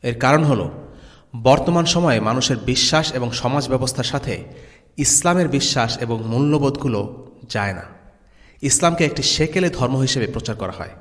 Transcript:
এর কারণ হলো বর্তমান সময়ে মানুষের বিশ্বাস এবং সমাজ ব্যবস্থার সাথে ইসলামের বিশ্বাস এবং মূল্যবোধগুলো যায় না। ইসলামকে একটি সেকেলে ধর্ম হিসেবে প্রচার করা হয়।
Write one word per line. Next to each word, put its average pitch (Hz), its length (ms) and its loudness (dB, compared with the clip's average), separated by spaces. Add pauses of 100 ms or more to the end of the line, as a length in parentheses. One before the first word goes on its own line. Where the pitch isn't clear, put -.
এর 117 160 -2
কারণ 147 260 4
হলো 107 260 2 (720)
বর্তমান 160 420 4
সময়ে 160 360 2
মানুষের 123 360 0
বিশ্বাস 127 560 0
এবং 123 180 -2
সমাজ 127 380 -2
ব্যবস্থার 127 360 -2
সাথে 127 400 -4 (520)
ইসলামের 175 520 2
বিশ্বাস 131 500 0
এবং 117 260 -4
মূল্যবোধগুলো 135 1040 0 (180)
যায় 101 240 -2
না। 90 100 -10 (800)
ইসলামকে 165 420 2
একটি 147 180 -2
সেকেলে 147 480 0
ধর্ম 127 260 -2
হিসেবে 131 300 0
প্রচার 101 300 -6
করা 95 160 -6
হয়। 87 160 -12 (120)